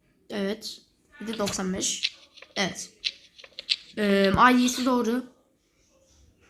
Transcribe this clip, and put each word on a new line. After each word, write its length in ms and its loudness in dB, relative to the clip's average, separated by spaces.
Evet. 500 -8
Bir 60 -12
de 120 -8
doksan 360 -4
beş. 420 -6
Evet. 360 -6
Ee, 340 4
I 160 4
D'si 180 -2
doğru. 460 0